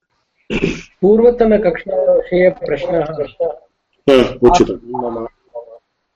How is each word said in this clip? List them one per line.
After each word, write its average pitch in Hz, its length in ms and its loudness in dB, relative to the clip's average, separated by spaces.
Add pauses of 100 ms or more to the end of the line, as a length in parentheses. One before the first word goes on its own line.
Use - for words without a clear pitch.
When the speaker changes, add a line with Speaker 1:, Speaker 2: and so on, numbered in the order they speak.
(1000)
Speaker 1:
पूर्वतनकक्षाविषये 196 1500 2
प्रश्नः 170 500 -6
Speaker 2:
हा, 147 1300 -2
उच्यताम्। 120 580 2
Speaker 1:
मम। 117 360 -8 (880)